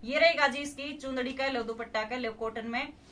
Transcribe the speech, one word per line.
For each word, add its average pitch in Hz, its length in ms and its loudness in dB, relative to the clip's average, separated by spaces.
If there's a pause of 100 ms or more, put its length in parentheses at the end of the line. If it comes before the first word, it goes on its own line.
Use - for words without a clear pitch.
ये 262 160 0
रहेगा 311 300 8
जी 254 120 0
इसकी 285 340 -6
चुंदड़ी 262 380 -4
कह 269 180 0
लो, 247 140 0
दुपट्टा 226 400 -4
कह 226 120 -4
लो 233 180 -2
cotton 220 340 -4
में। 269 240 -4 (200)